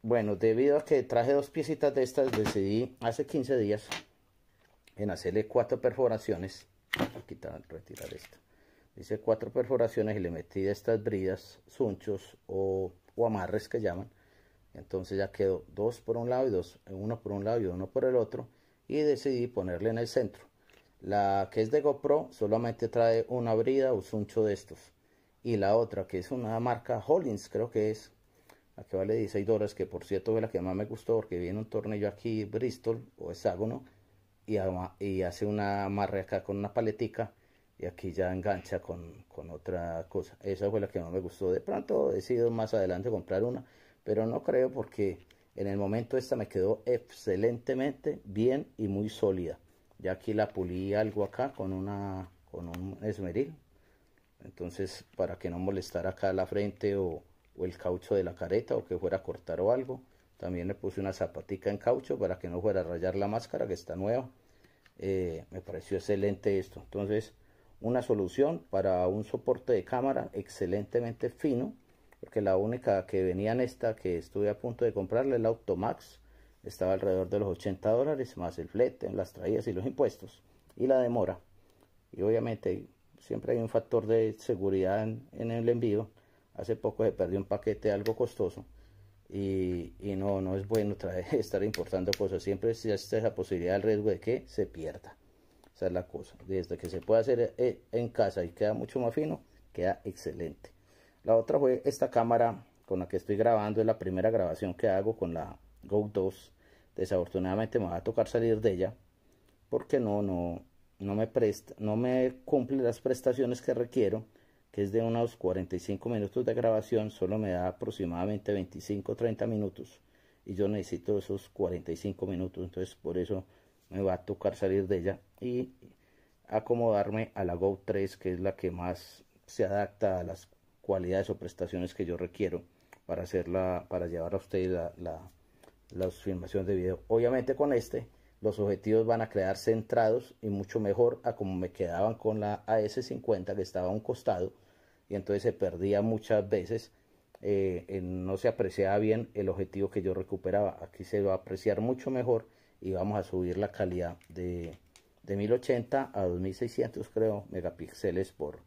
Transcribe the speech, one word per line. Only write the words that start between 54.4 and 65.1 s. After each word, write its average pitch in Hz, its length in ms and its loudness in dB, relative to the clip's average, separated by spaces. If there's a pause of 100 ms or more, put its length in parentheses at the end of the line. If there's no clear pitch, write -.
Entonces, - 600 -8 (120)
para 87 200 -2
que 90 140 -6
no 87 80 -6
molestara 92 520 -2
acá 95 220 0
la 95 140 2
frente 101 480 0
o, 90 300 -2 (340)
o 90 60 -4
el 90 120 -6
caucho 92 380 -2
de 98 100 4
la 87 100 -6
careta 104 420 -2
o - 80 -2
que - 120 -4
fuera 95 220 0
a - 40 -6
cortar - 380 -6
o 101 120 4
algo. 127 280 -2 (360)
También 90 320 -6
le 101 60 -4
puse 101 260 -6
una 98 120 -2
zapatica - 560 -4
en 101 100 -2
caucho - 400 0
para 92 200 -2
que 90 100 -10
no 87 120 -4
fuera 95 200 2
a 87 40 -2
rayar 87 320 -2
la 98 100 0
máscara, 104 400 -4
que 95 80 -2
está 82 220 -8
nueva. 120 340 -2 (680)
Eh, 90 520 -2